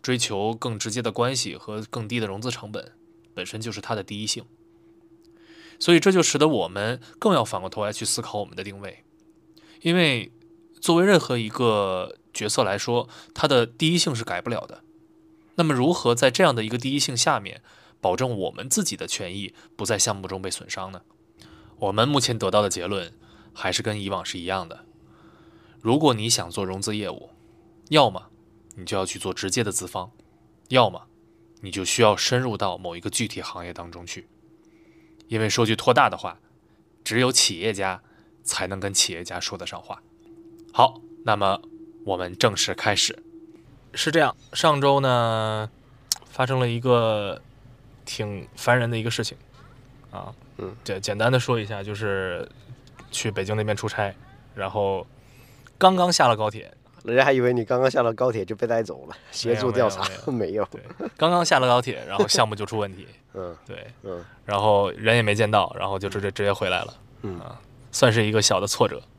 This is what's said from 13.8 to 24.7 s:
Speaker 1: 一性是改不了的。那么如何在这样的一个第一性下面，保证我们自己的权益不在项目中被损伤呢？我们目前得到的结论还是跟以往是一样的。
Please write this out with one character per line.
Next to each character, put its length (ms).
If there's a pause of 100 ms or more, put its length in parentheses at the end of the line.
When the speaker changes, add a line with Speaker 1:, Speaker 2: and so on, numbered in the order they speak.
Speaker 1:
一 60
性 160
是 80
改 180
不 80
了 120
的。 220 (760)
那 80
么 100
如 180
何 220
在 160
这 140
样 100
的 80
一 60
个 100
第 140
一 80
性 160
下 240
面， 220 (380)
保 140
证 160
我 200
们 200
自 140
己 120
的 120
权 280
益 160 (240)
不 80
在 140
项 160
目 140
中 120
被 80
损 220
伤 220
呢？ 100 (760)
我 120
们 180
目 120
前 180
得 100
到 140
的 60
结 180
论 260 (400)
还 200
是 100
跟 180
以 80
往 160
是 140
一 60
样 240
的。 160 (960)